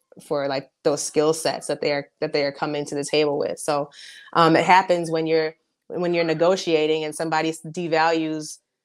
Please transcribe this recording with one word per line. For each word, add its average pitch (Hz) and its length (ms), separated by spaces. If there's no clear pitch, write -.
for, 143 240
like, 139 240
those 160 180
skill 151 300
sets - 360
that 147 120
they 151 120
are, 143 180
that 156 140
they 143 100
are 139 80
coming 147 320
to 143 100
the 143 100
table 147 340
with. - 200
So, 147 320
um, 160 220
it 143 80
happens 180 460
when 160 160
you're, 160 300
when 175 240
you're 170 120
negotiating 160 800
and 151 100
somebody 160 340
s-, 160 140
devalues 160 960